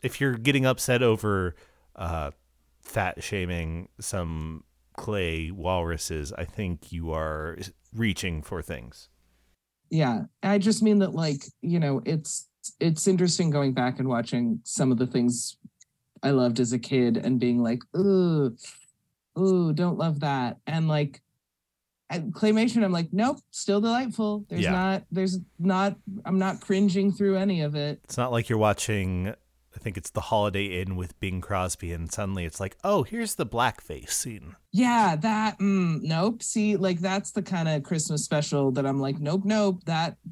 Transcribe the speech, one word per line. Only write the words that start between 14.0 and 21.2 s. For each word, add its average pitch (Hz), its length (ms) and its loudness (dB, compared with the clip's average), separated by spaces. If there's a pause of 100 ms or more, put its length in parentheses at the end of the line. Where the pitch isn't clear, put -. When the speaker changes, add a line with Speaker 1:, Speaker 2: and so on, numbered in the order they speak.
Speaker 2:
watching 120 560 0
some 131 280 2
of 117 60 2
the 127 80 2
things 120 500 0 (640)
I 139 80 2
loved 127 300 4
as 120 120 2
a 127 60 0
kid 120 380 2
and 123 240 2
being 120 220 4
like, 117 180 0 (160)
"Ooh, 170 600 4 (840)
ooh, 180 340 4
don't 175 260 2
love 156 220 0
that." 135 460 0
And, 160 220 0
like, 147 340 0 (880)